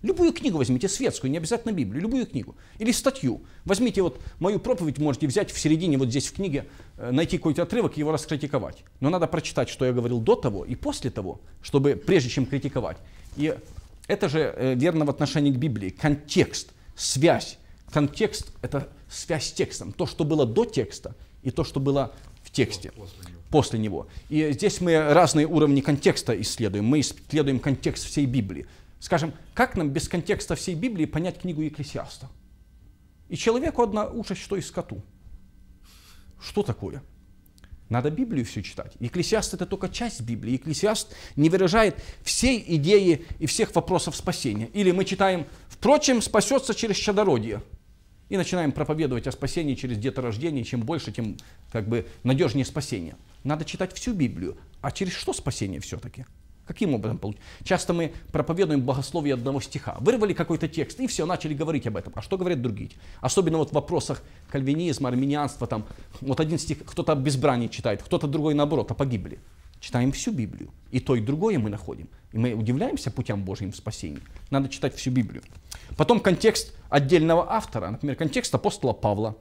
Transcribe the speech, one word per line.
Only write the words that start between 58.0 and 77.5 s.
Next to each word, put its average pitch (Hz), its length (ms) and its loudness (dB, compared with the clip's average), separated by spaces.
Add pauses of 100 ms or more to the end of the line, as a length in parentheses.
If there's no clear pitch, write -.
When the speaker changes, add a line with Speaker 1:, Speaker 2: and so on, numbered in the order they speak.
Speaker 1:
проповедуем 156 500 0
богословие 139 520 -2
одного 131 260 -2
стиха. - 400 -8
Вырвали 208 320 2
какой-то 165 380 -2
текст - 320 -6
и 262 60 -2
всё, - 180 -2
начали 160 280 -4
говорить 151 340 -2
об 107 100 -4
этом. - 180 -10
А 110 60 -8
что - 160 -4
говорят 175 240 0
другие? 117 300 -4 (280)
Особенно 160 380 2
вот 151 140 2
в - 20 -8
вопросах 151 500 -2 (260)
кальвинизма, 139 600 0
армянианства. 139 580 0
Там, 107 180 -4 (360)
вот 135 180 0
один 160 180 2
стих - 280 -4
кто-то - 260 -2
о 151 40 4
безбрании 131 520 2
читает, 107 340 -2
кто-то - 260 0
другой 139 260 2
наоборот, 147 380 2
о - 20 -2
погибели. 113 460 -2 (420)
Читаем 123 320 2
всю - 180 -4
Библию. 117 400 -4 (200)
И 127 100 0
то, 135 140 2
и 117 40 2
другое 156 400 0
мы 107 100 0
находим. 82 380 -10 (240)
И 113 60 -4
мы 120 160 2
удивляемся 123 580 0
путям 104 320 -4
Божьим 95 280 -6
в - 40 -10
спасении. - 460 -8 (300)
Надо 139 180 0
читать - 260 -4
всю - 160 -4
Библию. 123 320 0 (540)
Потом - 240 6
контекст - 520 4 (160)
отдельного 160 640 6